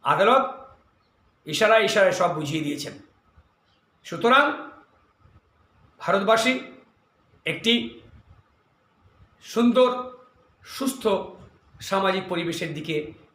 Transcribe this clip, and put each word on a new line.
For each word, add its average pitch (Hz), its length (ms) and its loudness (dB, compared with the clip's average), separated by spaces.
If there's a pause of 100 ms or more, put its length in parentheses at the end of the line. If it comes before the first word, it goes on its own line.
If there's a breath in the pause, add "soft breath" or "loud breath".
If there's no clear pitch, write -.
আদালত 214 600 2 (800)
ইশারায় 214 400 4
ইশারায় 190 260 4
সব 170 220 0
বুঝিয়ে 151 300 -6
দিয়েছেন। 143 300 -8 (1120)
সুতরাং 247 400 2 (1600)
ভারতবাসী 220 520 2 (920)
একটি 165 280 -2 (1700)
সুন্দর, 240 440 4 (720)
সুস্থ - 400 -8 (760)
সামাজিক 190 500 -2
পরিবেশের 170 440 -6
দিকে 151 220 -8 (400)